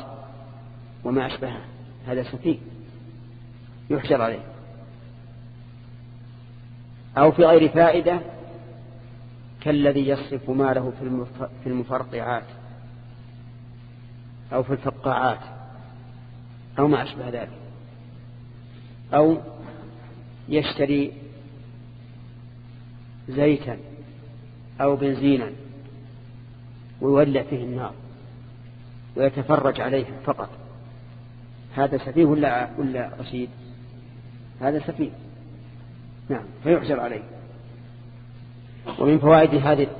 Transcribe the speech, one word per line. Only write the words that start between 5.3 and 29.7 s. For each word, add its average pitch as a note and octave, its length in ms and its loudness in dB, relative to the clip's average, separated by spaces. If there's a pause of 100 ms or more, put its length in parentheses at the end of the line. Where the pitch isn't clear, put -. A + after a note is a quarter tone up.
أو D3+ 140 10
في E3+ 120 8
غير D#3+ 240 12
فائدة E3+ 520 6 (1400)
كالذي C#3+ 480 4
يصرف C3+ 420 -2
ماله C3 480 2
في B2+ 60 -8
المف-، B2+ 440 -4 (140)
في - 40 -6
المفرقعات B2 800 -2 (2000)
أو C3 100 2
في B2+ 100 -2
الفقاعات B2+ 680 0 (1400)
أو C#3+ 100 6
ما C3 140 4
أشبه B2+ 260 -8
ذلك، A#2+ 300 -8 (1600)
أو D#3 220 8 (1120)
يشتري C#3+ 640 2 (2250)
زيتا C3+ 500 2 (1040)
أو C#3 160 6
بنزينا C3+ 540 4 (1500)
ويولع C#3 420 6
فيه B2 220 -4
النار B2 280 -4 (1200)
ويتفرج C3+ 640 4